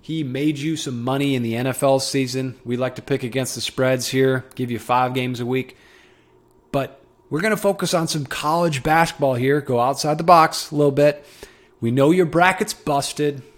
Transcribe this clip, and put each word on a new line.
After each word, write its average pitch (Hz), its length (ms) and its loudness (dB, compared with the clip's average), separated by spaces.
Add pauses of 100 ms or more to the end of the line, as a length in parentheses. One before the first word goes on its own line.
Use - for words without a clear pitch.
He 160 240 -6
made 139 340 -2
you 151 180 -4
some 123 280 -8
money 139 320 0
in 123 80 -2
the 113 100 -2
N 123 140 -2
F 131 160 -4
L 135 160 4
season. 131 640 -4
We 120 120 -4
like 123 200 -2
to - 60 -14
pick 135 200 -2
against 127 320 -4
the 120 60 -8
spreads 127 480 -2
here, 131 360 2 (120)
give 127 120 -4
you 117 120 -6
five 127 340 0
games 127 240 -4
a 120 80 -6
week. 127 300 -4 (960)
But - 280 -4 (300)
we're 151 100 -4
gonna 214 160 0
focus 190 380 -2
on 165 140 0
some 147 180 -4
college 156 560 -2
basketball 156 520 2
here, 135 260 2
go 127 180 -2
outside 139 400 0
the 170 60 -4
box 165 480 6
a - 20 -10
little 147 160 4
bit. 147 340 2 (560)
We 117 120 0
know 135 180 4
your 180 160 4
bracket's 180 480 2
busted. 143 680 -4 (160)